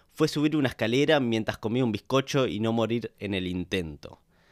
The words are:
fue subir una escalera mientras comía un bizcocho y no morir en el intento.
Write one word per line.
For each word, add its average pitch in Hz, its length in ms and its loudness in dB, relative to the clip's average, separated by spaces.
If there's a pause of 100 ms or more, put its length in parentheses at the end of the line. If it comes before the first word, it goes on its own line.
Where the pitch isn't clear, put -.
(140)
fue 160 140 2
subir 151 280 0
una 139 140 2
escalera 143 500 2
mientras 113 380 0
comía 120 260 0
un 117 80 2
bizcocho 131 540 0
y 98 140 -4
no 113 120 0
morir 113 460 -2
en 101 160 -6
el 92 140 -2
intento. 87 760 -6 (300)